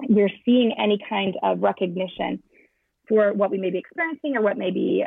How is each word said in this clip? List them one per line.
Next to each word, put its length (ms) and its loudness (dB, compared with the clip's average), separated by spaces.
we're 240 4
seeing 340 4
any 200 0
kind 340 -2
of 200 0
recognition 800 -4
for 240 4
what 180 0
we 60 -2
may 140 -2
be 80 -2
experiencing 580 -6
or 60 0
what 160 0
may 120 -4
be, 360 0